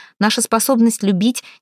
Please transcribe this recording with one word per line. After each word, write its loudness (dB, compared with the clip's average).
наша 0
способность 0
любить 0